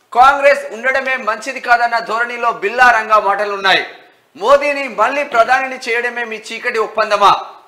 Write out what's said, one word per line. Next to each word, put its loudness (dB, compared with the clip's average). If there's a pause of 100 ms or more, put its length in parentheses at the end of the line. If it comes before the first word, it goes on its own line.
(140)
కాంగ్రెస్ 4
ఉండడమే -4
మంచిది -6
కాదన్న 0
ధోరణిలో -4
బిల్లా 2
రంగా 2
మాటలున్నాయి. -2 (500)
మోదీని 2
మళ్ళీ -2
ప్రధానిని 0
చేయడమే -4
మీ -10 (100)
చీకటి -4
ఒప్పందమా? 2 (220)